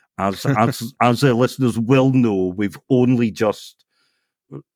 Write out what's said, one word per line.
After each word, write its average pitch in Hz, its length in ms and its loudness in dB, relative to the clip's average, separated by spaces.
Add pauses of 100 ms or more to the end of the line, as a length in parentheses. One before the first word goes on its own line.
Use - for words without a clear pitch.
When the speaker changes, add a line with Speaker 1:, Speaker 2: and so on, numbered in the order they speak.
(160)
Speaker 1:
as, 98 300 -6
Speaker 2:
<laughs> 135 120 0
Speaker 1:
as, 117 420 -2
as 120 220 2
the 131 120 4
listeners 120 420 0
will 131 360 2
know. 98 440 0
We've 101 220 -4 (100)
only 123 440 2
just - 520 -6 (920)